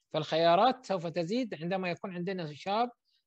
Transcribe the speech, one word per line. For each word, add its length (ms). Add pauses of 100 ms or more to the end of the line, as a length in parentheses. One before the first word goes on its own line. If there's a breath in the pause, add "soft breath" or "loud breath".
(120)
فالخيارات 720
سوف 220
تزيد 560
عندما 280
يكون 240
عندنا 400
شاب 360 (360)